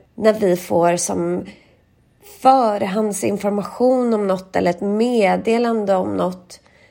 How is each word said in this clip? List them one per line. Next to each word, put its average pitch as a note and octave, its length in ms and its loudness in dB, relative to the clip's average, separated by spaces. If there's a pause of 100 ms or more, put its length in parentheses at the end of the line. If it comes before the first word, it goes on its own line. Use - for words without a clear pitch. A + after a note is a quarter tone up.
(140)
när G#3+ 180 2
vi G3+ 240 0
får F3 400 0
som F3 500 -4 (960)
förhandsinformation A3 1700 0
om G#3 120 0
något F#3 300 -4
eller F3+ 140 2
ett F3 100 -4
meddelande G#3+ 1120 0
om F#3+ 220 -2
något? F3+ 440 -6 (300)